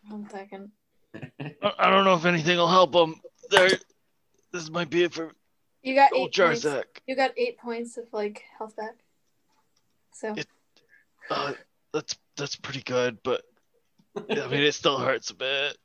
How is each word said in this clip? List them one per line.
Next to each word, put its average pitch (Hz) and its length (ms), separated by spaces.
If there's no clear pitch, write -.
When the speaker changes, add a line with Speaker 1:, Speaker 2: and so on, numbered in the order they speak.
Speaker 1:
One 208 220
second. 196 420
Speaker 2:
I, 175 380
I 185 100
don't 196 160
know 190 100
if 160 100
anything 175 320
will 170 120
help 180 260
him. 160 200
There, 190 200
this 160 180
might 170 200
be 170 140
it 165 100
for 160 180
Speaker 1:
You 262 140
got 277 180
Speaker 2:
old 262 160
Speaker 1:
eight - 60
points. 170 300
Speaker 2:
Jarzak. 139 180
Speaker 1:
You 262 80
got 262 220
eight 240 200
points 240 400
of, 233 140
like, 208 320
health 220 180
back. 220 200
So. 214 240
Speaker 2:
It, - 100
uh, 139 240
that's, - 260
that's 143 180
pretty 131 260
good, 123 420
but, 123 200
I 139 180
mean, 139 140
it 147 120
still 143 260
hurts 123 320
a - 40
bit. 135 500